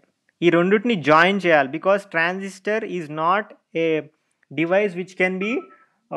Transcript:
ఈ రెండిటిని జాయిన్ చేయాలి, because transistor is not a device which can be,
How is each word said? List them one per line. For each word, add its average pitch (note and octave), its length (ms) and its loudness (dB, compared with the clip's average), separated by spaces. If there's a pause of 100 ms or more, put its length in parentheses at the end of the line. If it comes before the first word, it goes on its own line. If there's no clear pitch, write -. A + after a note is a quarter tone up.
(440)
ఈ E3+ 140 4
రెండిటిని G#3 380 2 (120)
జాయిన్ F3 380 4
చేయాలి, D3 320 4
because G3 260 0 (100)
transistor F#3+ 640 -4 (180)
is D#3 100 -8 (160)
not G3 220 0 (400)
a - 20 0 (720)
device F#3 400 0
which F3+ 220 -12
can F#3 120 2 (120)
be, A3 60 -4 (640)